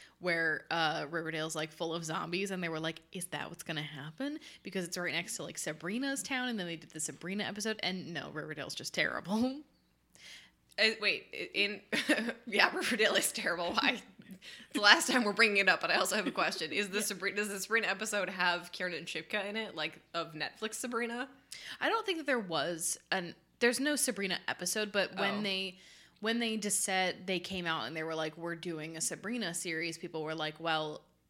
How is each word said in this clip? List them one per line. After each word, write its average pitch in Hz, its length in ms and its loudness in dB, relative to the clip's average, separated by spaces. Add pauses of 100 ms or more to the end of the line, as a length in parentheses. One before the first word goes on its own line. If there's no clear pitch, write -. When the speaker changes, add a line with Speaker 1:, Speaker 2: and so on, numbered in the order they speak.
(200)
Speaker 1:
where, 165 500 2
uh, 156 400 2
Riverdale's, 160 460 -2
like, 156 160 -4
full 165 220 -2
of 170 100 -2
zombies, 170 480 -2
and 185 100 -4
they 175 60 -2
were 160 120 -2
like, 160 220 -4 (120)
"Is 180 140 -6
that 143 220 -6
what's 165 140 -14
gonna 160 180 -4
happen?" 156 560 -8 (260)
Because 185 200 -4
it's 175 140 -6
right 175 160 -2
next 170 240 -4
to, 170 60 -6
like, 170 140 -10
Sabrina's 240 640 -4
town, 254 280 -2
and 226 100 -2
then 175 80 -4
they 170 80 -4
did 160 140 -14
the 160 100 -12
Sabrina 175 460 -4
episode, 214 360 -4
and 180 320 -4
no, 151 200 -6
Riverdale's 151 420 -8
just - 180 -8
terrible. 220 720 0
<laughs> - 40 -20 (1080)
Speaker 2:
Uh, 220 100 6 (100)
wait, 196 320 0
i-, - 200 -8
in, 202 280 0 (340)
<laughs> 226 300 -4
yeah, 196 280 6
Riverdale 220 420 2
is - 180 2
terrible. 175 460 -2
I, - 180 4 (760)
the - 80 0
last 214 300 12
time 247 160 6
we're 208 80 2
bringing 208 240 6
it 196 100 6
up, 175 140 6
but 165 100 2
I 160 40 6
also 190 200 4
have 208 100 2
a - 60 0
question. 160 400 0
Is 196 160 0
the 190 120 -2
Speaker 1:
Yeah. 208 40 0
Speaker 2:
Sabrina, 196 320 -2
does 208 140 -2
the 196 100 -4
Sabrina 214 280 0
episode 196 420 0
have 180 420 0
Kiernan 175 320 -4
Shipka 190 420 -4
in 208 120 -4
it, 220 180 -6
like, 156 240 -4 (140)
of 160 220 -6
Netflix 156 400 -6
Sabrina? 240 520 -4 (540)
Speaker 1:
I - 80 2
don't 427 160 0
think 370 140 0
that 294 80 -6
there 262 120 4
was 170 580 0 (140)
an, 180 240 -2 (240)
there's 240 220 4
no 294 160 2
Sabrina 196 500 0
episode, 208 460 -2
but 196 240 2
when 196 220 0
Speaker 2:
Oh. - 20 -2
Speaker 1:
they, 190 380 -2 (420)
when 226 180 2
they 226 160 0
just 208 300 0
said, 185 420 2
they 185 120 2
came 180 260 -6
out 160 200 0
and 131 80 -6
they 160 100 -2
were 160 120 -2
like, 156 220 -2
"We're 170 180 -4
doing 160 400 -6
a 165 60 -6
Sabrina 190 520 -4
series," 165 440 -4
people 160 260 -6
were 156 120 -4
like, 156 260 -4
"Well, 156 400 0 (280)